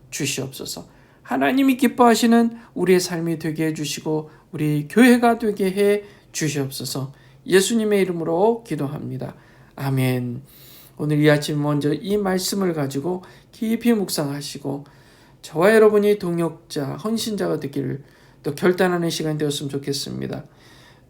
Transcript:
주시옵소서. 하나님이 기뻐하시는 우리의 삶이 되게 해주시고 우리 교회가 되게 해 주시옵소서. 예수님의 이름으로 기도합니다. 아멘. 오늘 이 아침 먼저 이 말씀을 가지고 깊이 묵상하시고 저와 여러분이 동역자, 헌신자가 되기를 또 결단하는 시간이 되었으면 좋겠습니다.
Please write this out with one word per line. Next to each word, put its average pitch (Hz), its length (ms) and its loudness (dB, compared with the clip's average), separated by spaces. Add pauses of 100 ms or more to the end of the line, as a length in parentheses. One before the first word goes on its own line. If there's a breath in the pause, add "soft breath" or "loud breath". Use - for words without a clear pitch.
(100)
주시옵소서. - 760 -8 (360 soft breath)
하나님이 262 560 2
기뻐하시는 233 800 4 (160 loud breath)
우리의 180 260 4
삶이 170 380 -4
되게 156 280 -4
해주시고 151 640 -4 (220 loud breath)
우리 151 360 -2
교회가 240 500 4
되게 202 320 -2
해 202 340 0 (280 loud breath)
주시옵소서. 135 800 -4 (340 soft breath)
예수님의 208 560 2
이름으로 180 640 0
기도합니다. 135 680 -6 (420 soft breath)
아멘. 127 640 -2 (540 loud breath)
오늘 151 240 0
이 151 100 6
아침 147 320 0
먼저 147 300 0
이 196 240 -4
말씀을 185 560 -2
가지고 151 500 -4 (300 loud breath)
깊이 226 400 0
묵상하시고 147 920 -4 (580 soft breath)
저와 180 320 2
여러분이 208 440 6
동역자, 156 800 -4
헌신자가 196 640 -4
되기를 135 420 -6 (400 soft breath)
또 147 120 -4
결단하는 180 560 0
시간이 156 280 -4
되었으면 147 300 -4
좋겠습니다. 139 760 -8 (640 soft breath)